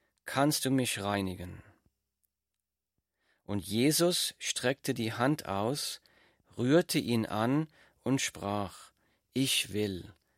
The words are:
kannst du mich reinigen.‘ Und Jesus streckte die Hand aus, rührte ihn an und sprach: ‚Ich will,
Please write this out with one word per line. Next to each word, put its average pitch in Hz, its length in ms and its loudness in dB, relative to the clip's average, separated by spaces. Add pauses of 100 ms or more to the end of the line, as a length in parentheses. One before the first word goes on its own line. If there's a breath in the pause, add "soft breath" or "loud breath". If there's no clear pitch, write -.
(240)
kannst 143 400 2
du 131 60 0
mich 127 300 0
reinigen.‘ 92 640 -2 (1800)
Und 101 180 -4
Jesus 147 720 2
streckte - 540 -2
die 113 200 -2
Hand 127 340 2
aus, 107 540 -2 (580 soft breath)
rührte 151 400 2
ihn 117 280 0
an 131 420 0 (340 soft breath)
und 131 180 0
sprach: 101 680 -6 (420)
‚Ich 131 400 0
will, 98 400 -4 (260)